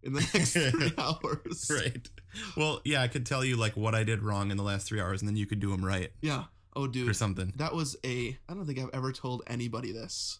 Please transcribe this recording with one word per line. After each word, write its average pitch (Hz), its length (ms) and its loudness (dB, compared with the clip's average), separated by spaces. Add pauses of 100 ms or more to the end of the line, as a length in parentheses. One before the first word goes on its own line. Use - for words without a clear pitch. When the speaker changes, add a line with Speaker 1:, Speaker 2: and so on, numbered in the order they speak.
Speaker 1:
in 135 100 -4
the 139 80 2 (140)
next 170 180 6
Speaker 2:
<laughs> 151 200 6
Speaker 1:
three 160 260 4
hours. - 720 -2
Speaker 2:
Right. 117 400 0 (460)
Well, 156 280 2
yeah, 143 160 4
I 127 80 4
could 123 160 -2
tell 131 200 0
you, 127 120 4
like, 110 200 2
what 110 180 2
I 110 100 4
did 107 180 2
wrong 101 280 0
in 98 80 0
the 101 60 0
last 98 240 0
three 107 120 -2
hours, 95 220 -2
and 104 60 -2
then 104 80 0
you 104 100 0
could 104 140 0
do 98 120 0
'em 92 120 0
right. 95 360 0
Speaker 1:
Yeah. 147 240 -2 (300)
Oh, 139 120 0
dude. 123 220 0
Speaker 2:
Or 107 60 4
something. 95 420 0
Speaker 1:
That 151 180 -2
was 151 300 -2
a, 123 340 -2 (100)
I 165 60 -8
don't 196 120 -6
think 139 120 -2
I've 131 140 -4
ever 131 200 0
told 123 360 -4
anybody 120 440 -2
this. - 480 -6